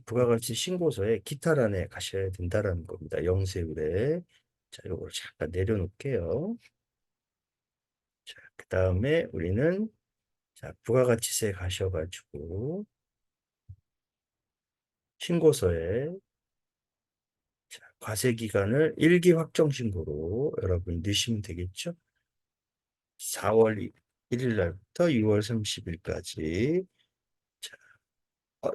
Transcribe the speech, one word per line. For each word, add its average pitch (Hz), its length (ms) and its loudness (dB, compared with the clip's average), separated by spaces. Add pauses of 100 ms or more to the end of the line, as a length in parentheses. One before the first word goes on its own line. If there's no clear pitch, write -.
부가가치 117 500 2
신고서에 117 680 0
기타란에 123 680 0
가셔야 95 440 -4
된다라는 90 560 -2
겁니다. 78 380 -6
영세율에. 92 960 0 (500)
자, - 160 -20
요걸 - 240 -8
잠깐 - 420 -8
내려놓을게요. 101 1040 -2 (1700)
자, - 80 -16 (220)
그다음에 95 760 2
우리는, 143 560 0 (680)
자, - 180 -14 (100)
부가가치세 113 720 2
가셔가지고 90 1300 -6 (2250)
신고서에, 127 920 4 (1600)
자, - 100 -18 (200)
과세 113 340 0
기간을 113 640 2
일 175 220 6
기 175 120 8
확정 160 380 4
신고로 92 920 -2
여러분 87 380 0
넣으시면 101 420 -2
되겠죠? 92 520 -8 (1200)
사월 110 760 2 (400)
일일 123 260 0
날부터 95 560 0
유월 107 300 4
삼십 107 460 -4
일까지. 87 960 -2 (760)
자, - 160 -16 (840)
어, - 120 -2